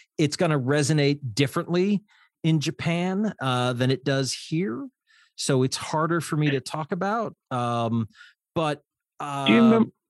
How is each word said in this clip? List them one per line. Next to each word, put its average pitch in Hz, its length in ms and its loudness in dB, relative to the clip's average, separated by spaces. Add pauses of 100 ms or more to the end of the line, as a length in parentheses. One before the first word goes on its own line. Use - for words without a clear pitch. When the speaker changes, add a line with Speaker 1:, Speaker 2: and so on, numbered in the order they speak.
(180)
Speaker 1:
it's 147 180 0
gonna 156 240 2
resonate 143 600 2 (140)
differently 175 720 0 (400)
in 160 160 4
Japan, 180 800 -2
uh, 127 340 0
than 127 180 0
it 131 120 -4
does 135 300 -2
here. 220 540 -6 (480)
So 131 260 2
it's 131 160 0
harder 160 440 0
for 160 160 -4
me 151 120 2
to 135 100 0
talk 151 320 -8
about. 202 440 -4 (160)
Um, 117 560 -2 (480)
but, 151 260 -2 (380)
Speaker 2:
Do 147 60 -10 (280)
you 233 80 6
remem-, 226 140 8
Speaker 1:
um, 226 180 2 (160)